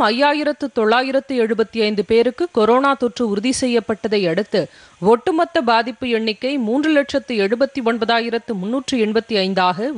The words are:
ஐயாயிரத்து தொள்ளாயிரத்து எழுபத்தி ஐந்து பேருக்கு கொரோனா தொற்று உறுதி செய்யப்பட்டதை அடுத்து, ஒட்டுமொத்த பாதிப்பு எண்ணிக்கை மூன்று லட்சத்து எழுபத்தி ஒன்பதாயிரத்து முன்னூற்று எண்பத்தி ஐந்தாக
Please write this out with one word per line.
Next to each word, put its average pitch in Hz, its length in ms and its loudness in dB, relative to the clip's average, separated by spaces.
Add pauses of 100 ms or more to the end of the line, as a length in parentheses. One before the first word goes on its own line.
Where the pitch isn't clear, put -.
ஐயாயிரத்து 294 580 0 (100)
தொள்ளாயிரத்து 254 640 0
எழுபத்தி 220 460 -2
ஐந்து 208 240 -2
பேருக்கு 233 340 2 (120)
கொரோனா 247 440 4
தொற்று 247 320 -2
உறுதி 214 260 0
செய்யப்பட்டதை 226 640 -2 (100)
அடுத்து, 190 300 -2 (500)
ஒட்டுமொத்த 320 500 0 (100)
பாதிப்பு 233 360 0 (120)
எண்ணிக்கை 220 340 -4 (160)
மூன்று 294 260 0
லட்சத்து 277 480 0
எழுபத்தி 247 480 0
ஒன்பதாயிரத்து 233 720 -2
முன்னூற்று 254 440 -4
எண்பத்தி 220 380 -2
ஐந்தாக 190 540 0